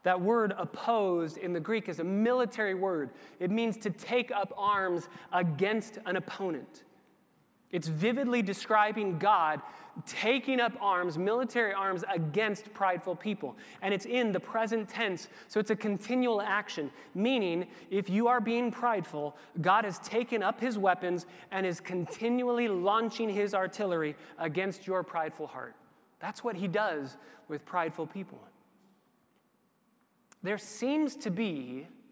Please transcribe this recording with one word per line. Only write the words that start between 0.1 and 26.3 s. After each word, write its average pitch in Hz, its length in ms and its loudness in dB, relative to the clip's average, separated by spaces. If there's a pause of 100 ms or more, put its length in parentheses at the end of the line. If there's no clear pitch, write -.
word 214 380 4
opposed 175 800 0
in 180 160 -2
the 165 60 0
Greek 214 280 -2
is 165 100 -6
a 165 60 -2
military 220 720 2
word. 180 360 0 (280)
It 180 120 0
means 220 280 2
to 208 120 -4
take 247 400 -2
up 202 280 -2
arms 196 500 2 (240)
against 185 720 2
an 185 120 -2
opponent. 170 680 -6 (840)
It's 165 180 -2
vividly 233 540 2
describing 208 760 2
God 160 440 4 (420)
taking 254 560 2
up 240 180 2
arms, 180 380 2
military 226 560 0
arms, 190 400 -2
against 190 600 -2
prideful 180 420 0
people. 185 400 -6 (240)
And 196 140 2
it's 190 100 -2
in 240 280 2
the 180 80 0
present 220 500 -2
tense, 202 380 -2 (200)
so - 100 0
it's 214 120 0
a 214 60 4
continual 220 680 0
action, 202 480 -2 (240)
meaning 196 520 2 (220)
if 190 220 0
you 226 180 4
are 247 120 6
being 233 300 2
prideful, 165 680 -2 (260)
God 208 240 6
has 180 140 -6
taken 233 420 -2
up 208 180 0
his 233 160 0
weapons 180 480 2 (260)
and 190 140 -2
is 175 160 -2
continually 240 880 -2
launching 214 600 2
his 202 240 0
artillery 180 640 0 (200)
against 175 500 -4
your 185 160 0
prideful 160 440 -6
heart. 127 300 -12 (460)
That's - 200 -8